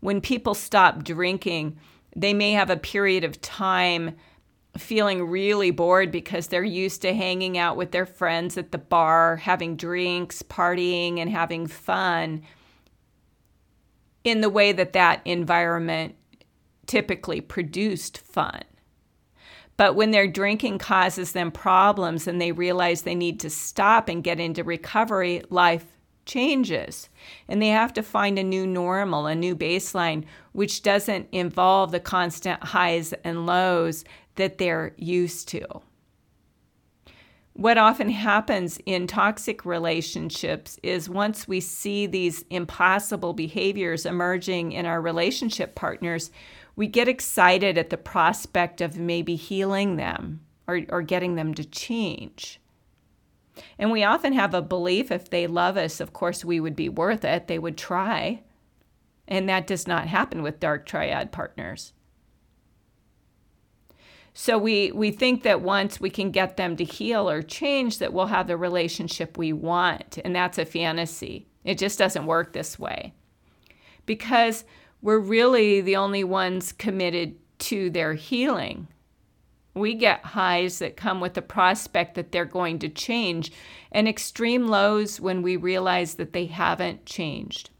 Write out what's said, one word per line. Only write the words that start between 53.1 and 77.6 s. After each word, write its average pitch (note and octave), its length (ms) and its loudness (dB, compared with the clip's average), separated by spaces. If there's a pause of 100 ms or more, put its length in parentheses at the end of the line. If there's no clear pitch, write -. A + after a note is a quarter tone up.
And G#3+ 120 2
we A3 140 2
often C4+ 300 4
have G3+ 180 2
a F3+ 80 2
belief F3+ 500 0
if F3 200 -4
they F3 160 0
love F3 320 2
us, D#3+ 200 -2
of - 140 -8
course, F3 320 -4
we E3+ 160 0
would D#3 160 -4
be C#3 140 -4
worth G3+ 340 -2
it. F3 220 0
They E3 120 -4
would D#3+ 200 -6
try. F#3+ 640 -4 (840)
And F#3+ 220 -2
that F#3 180 0
does F#3+ 200 -4
not E3 220 -2
happen E3 340 -2
with D3 180 -8
dark D3+ 240 -2
triad C#3+ 480 -4
partners. - 640 -12 (2500)
So A3+ 240 2
we, G#3 340 2
we G#3+ 180 0
think B3+ 340 0
that G3 180 4
once G3 360 0
we F#3+ 120 -4
can G3 200 -4
get F#3 280 0
them F3 180 -4
to E3+ 80 -2
heal G#3 460 -2
or D#3 100 -2
change, C4 600 -2
that - 120 -4
we'll F#3 140 0
have F#3+ 200 0
the E3+ 120 -2
relationship F3 800 -4
we D#3+ 160 -2
want. E3+ 680 -2
And F3+ 140 -4
that's F3+ 220 -2
a D#3+ 80 -2
fantasy. E3 800 -6 (180)
It G3 140 -2
just G3+ 200 -2
doesn't G3 280 0
work E3 260 0
this - 260 -10
way. - 360 -10 (880)
Because A3+ 640 0 (340)
we're G#3+ 180 4
really A3 640 6
the F#3+ 160 2
only G3 280 0
ones F#3 480 -2
committed F3 640 -4 (240)